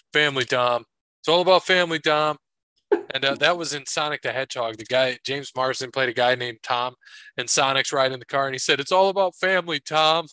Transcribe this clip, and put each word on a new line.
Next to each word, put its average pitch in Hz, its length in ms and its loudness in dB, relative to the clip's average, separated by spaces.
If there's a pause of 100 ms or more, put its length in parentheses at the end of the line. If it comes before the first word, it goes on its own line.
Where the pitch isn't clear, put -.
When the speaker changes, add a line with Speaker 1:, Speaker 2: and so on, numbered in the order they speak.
(120)
Speaker 1:
Family, 139 320 2
Tom. 120 400 0 (360)
It's - 80 -4
all 170 120 4
about 180 260 4
family, 175 320 2
Tom. 151 440 0
Speaker 2:
<laughs> - 40 -20 (680)
Speaker 1:
And, 135 120 -4
uh, 139 120 2
that 160 220 2
was 151 160 -6
in 139 120 -10
Sonic 151 360 -4
the 127 100 -4
Hedgehog. 120 440 -4
The 107 80 -14
guy, 127 400 0
James 135 320 -6
Marsden, 131 340 -2
played 131 180 0
a 117 40 -2
guy 123 240 2
named 120 260 -8
Tom 123 320 -4 (420)
and 123 140 -6
Sonic's 135 420 0
riding 131 280 0
the 123 40 -20
car, 139 220 -2
and 131 80 -6
he 127 40 -6
said, 143 220 0
"It's 139 120 -8
all 190 160 4
about 190 280 0
family, 175 440 0
Tom." 156 520 0